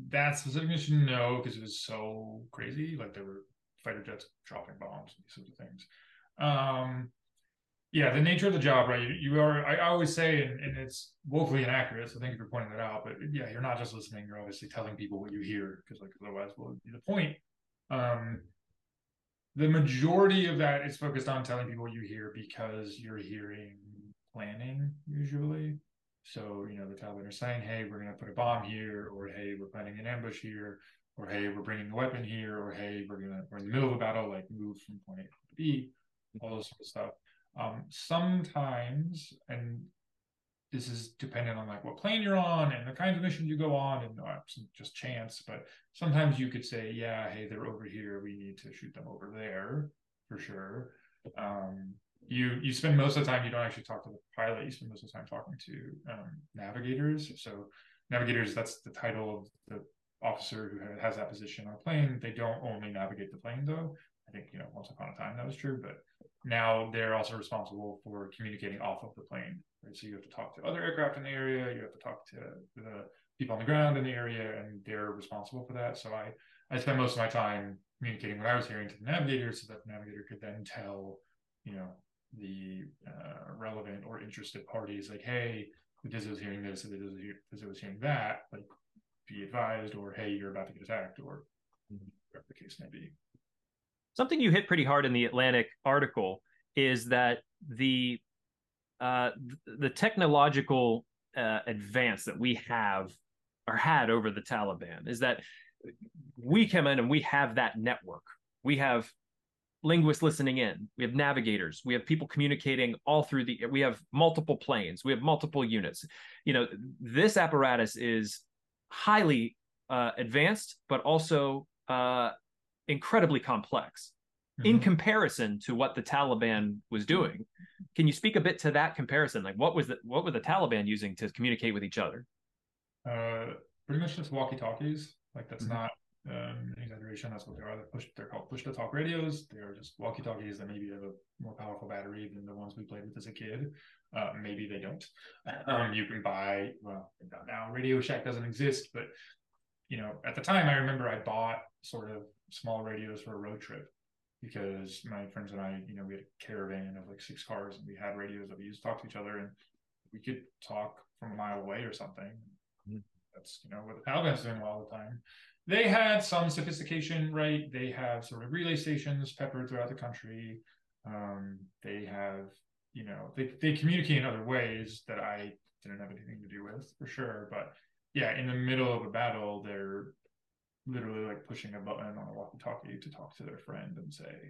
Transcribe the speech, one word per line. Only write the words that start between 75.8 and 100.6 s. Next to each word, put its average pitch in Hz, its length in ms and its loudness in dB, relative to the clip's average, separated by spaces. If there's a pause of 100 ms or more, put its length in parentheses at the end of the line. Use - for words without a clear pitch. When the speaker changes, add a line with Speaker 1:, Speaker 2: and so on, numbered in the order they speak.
Speaker 1:
So 107 160 -10
I, 110 200 -8 (360)
I 127 80 -2
spend 127 200 2
most 123 160 2
of 120 60 -2
my 113 80 2
time 101 500 -2 (220)
communicating 107 400 -6
what 107 80 -2
I 123 80 6
was 120 120 0
hearing 104 220 -8
to - 100 -16
the 113 100 -6
navigator, 135 440 2
so - 180 -14
that - 140 -16
the 107 80 -12
navigator 104 340 -12
could 101 140 -16
then 104 240 -10
tell, 98 540 -10 (440)
you 101 120 -12
know, 92 120 -8 (500)
the, 95 460 -10 (240)
uh, - 500 -14
relevant 107 480 -10
or 113 160 -10
interested - 460 -14
parties, 104 420 -8
like, 104 120 -14
"Hey, 117 480 -4 (340)
the 143 60 -10
Dizzo's 107 300 -6
hearing 101 220 -8
this, 98 220 -8
the 107 140 -14
Dizzo 98 220 -10
hear-, 101 220 -14 (120)
Dizzo 104 140 -14
was 95 120 -12
hearing 101 220 -12
that, 123 400 0 (100)
like, - 140 -14 (640)
be 101 160 -12
advised," 110 520 -4
or, 101 160 -10
"Hey, 104 200 -6
you're 98 200 -4
about 95 160 -6
to 92 60 -16
get - 100 -20
attacked," - 360 -6
or - 260 -14 (460)
Speaker 2:
Mm-hmm. 98 180 -16 (200)
Speaker 1:
whatever - 200 -20
the - 40 -20
case - 280 -18
may - 80 -16
be. - 240 -16 (1000)
Speaker 2:
Something 262 280 2
you 214 100 10
hit 196 160 8
pretty 165 160 6
hard 139 220 6
in 127 80 4
the 120 100 6
Atlantic 123 460 6 (160)
article 127 560 4 (340)
is 127 300 4
that 123 380 4 (260)
the, 127 500 2 (800)
uh, 123 320 4
th-, 127 480 -12
the 139 100 4
technological, 143 1160 6 (320)